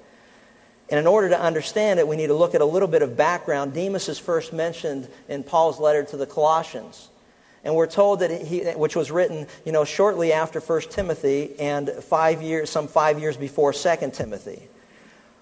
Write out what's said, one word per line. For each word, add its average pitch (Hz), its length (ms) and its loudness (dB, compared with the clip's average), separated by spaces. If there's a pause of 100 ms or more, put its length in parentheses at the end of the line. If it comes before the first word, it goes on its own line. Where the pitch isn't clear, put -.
(880)
And 147 100 0
in 156 80 2
order 196 220 4
to 170 100 2
understand 170 640 0
it, 151 60 2
we 156 100 -2
need 156 100 -2
to 147 60 2
look 165 200 2
at 170 60 4
a 151 60 4
little 180 240 2
bit 156 120 4
of 127 140 -2
background. 147 580 0
Demas 185 360 -4
is - 100 -8
first 165 320 -2
mentioned 160 560 -4 (220)
in 139 140 -6
Paul's 160 360 2
letter 147 240 2
to 139 140 -10
the 135 80 -4
Colossians. 156 800 -2 (560)
And 156 120 -2
we're 165 120 4
told 202 320 2
that 175 120 0
he, 170 400 -6
which 156 260 -2
was 156 120 -2
written, 156 380 0 (160)
you 160 80 -8
know, 156 140 4
shortly 170 480 2
after 160 260 -2
First 160 320 -2
Timothy 147 680 -2
and 143 300 -2
five 160 520 0
years, 160 280 -4
some 147 200 -4
five 151 300 2
years 151 180 -4
before 139 340 0
Second 147 440 -2
Timothy. 101 520 -10 (760)